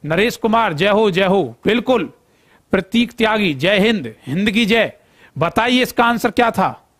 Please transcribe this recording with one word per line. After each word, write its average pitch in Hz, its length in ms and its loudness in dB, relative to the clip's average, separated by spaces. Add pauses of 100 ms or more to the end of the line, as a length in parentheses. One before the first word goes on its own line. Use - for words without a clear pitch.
नरेश 170 320 -2
कुमार, 220 360 0
जय 165 160 0
हो, 208 220 2
जय 180 140 0
हो। 180 400 0
बिल्कुल, 233 480 0 (580)
प्रतीक 226 400 0
त्यागी, 214 420 0
जय 175 260 0
हिंद, 196 360 0 (120)
हिंद 190 240 -2
की 220 140 0
जय। 202 320 0 (400)
बताइए 226 440 0
इसका 240 240 0
आंसर 233 260 0
क्या 233 200 2
था? 170 380 -4 (100)